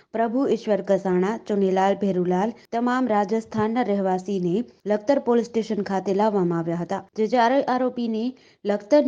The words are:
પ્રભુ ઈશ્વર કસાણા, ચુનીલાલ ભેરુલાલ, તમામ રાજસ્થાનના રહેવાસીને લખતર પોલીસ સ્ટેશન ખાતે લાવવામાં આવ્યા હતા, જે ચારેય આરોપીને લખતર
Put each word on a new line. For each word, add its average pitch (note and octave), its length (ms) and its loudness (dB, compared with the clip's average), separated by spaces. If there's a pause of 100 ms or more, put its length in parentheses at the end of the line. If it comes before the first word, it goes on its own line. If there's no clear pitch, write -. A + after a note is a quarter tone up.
(120)
પ્રભુ A3+ 340 0
ઈશ્વર G#3+ 400 0
કસાણા, F#3 480 2 (140)
ચુનીલાલ F#3+ 500 2
ભેરુલાલ, F#3 560 0 (180)
તમામ B3 380 0
રાજસ્થાનના A3 760 0
રહેવાસીને F#3 720 -2 (320)
લખતર G#3+ 400 0
પોલીસ A#3 240 2
સ્ટેશન G#3+ 340 -2
ખાતે F#3+ 360 -2
લાવવામાં F#3 400 0
આવ્યા E3+ 240 -4
હતા, F#3+ 160 -6 (180)
જે A3 100 0
ચારેય B3 460 2
આરોપીને B3 480 -2 (420)
લખતર G#3 440 2